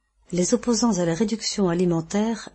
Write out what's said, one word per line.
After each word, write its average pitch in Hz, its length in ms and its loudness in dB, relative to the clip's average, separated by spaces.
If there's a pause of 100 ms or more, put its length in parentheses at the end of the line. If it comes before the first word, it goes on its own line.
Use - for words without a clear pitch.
(320)
les 180 220 0
opposants 233 440 2
à 180 60 2
la 165 100 2
réduction 208 540 -2
alimentaire 180 880 0